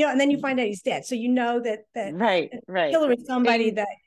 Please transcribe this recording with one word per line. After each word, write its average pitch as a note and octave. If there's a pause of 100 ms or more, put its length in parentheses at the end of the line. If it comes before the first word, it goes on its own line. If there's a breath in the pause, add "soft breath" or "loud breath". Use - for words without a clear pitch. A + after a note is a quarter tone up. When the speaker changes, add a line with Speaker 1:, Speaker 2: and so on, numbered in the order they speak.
Speaker 1:
know, C#4+
and B3+
then C#4
you C#4+
Speaker 2:
Mm. -
Speaker 1:
find C4
out A#3+
he's G#3
dead. D3+
So B3+
you A3+
know A#3+
that, A3 (140)
that G3
Speaker 2:
Right, F#3
Speaker 1:
the C3
Speaker 2:
right. F3
Speaker 1:
killer D4+
is A#3+
somebody A#3+
Speaker 2:
They, -
Speaker 1:
that, G#3 (200)